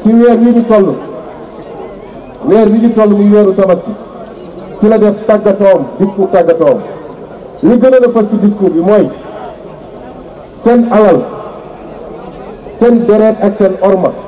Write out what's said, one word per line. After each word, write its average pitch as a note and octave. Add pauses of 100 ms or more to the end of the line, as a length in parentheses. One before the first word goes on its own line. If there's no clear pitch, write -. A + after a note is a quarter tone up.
ci G#3+
weer A#3
wi A#3
ñu A#3
toll, G3 (1500)
weer G#3
wi A3
ñu A#3
toll G#3+
muy G3+
weeru G3+
Tabaski, F#3+ (880)
ci G#3
la A3
def G#3
tàggatoom, G3 (140)
discours G3+
tàggatoom. E3 (840)
Li A3
gën C4
a B3
fës G#3+
ci G#3+
discours G3
bi D#3+
mooy F#3+ (1400)
seen A#3
alal, G3+ (1500)
seen A#3
deret A3
ak G3+
seen F#3+
orma F#3 (160)